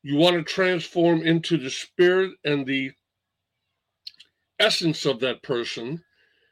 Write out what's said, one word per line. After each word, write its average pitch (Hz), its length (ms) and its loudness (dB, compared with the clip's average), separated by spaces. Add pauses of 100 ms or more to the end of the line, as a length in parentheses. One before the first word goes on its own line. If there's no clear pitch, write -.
You 143 140 -4
want 175 200 6
to 165 80 -2
transform 170 760 0
into 165 360 0
the 131 120 -6
spirit 185 600 0 (120)
and 143 220 -2
the 135 260 -4 (1700)
essence 170 460 0
of 127 140 0
that 127 240 -4
person 123 600 -6 (480)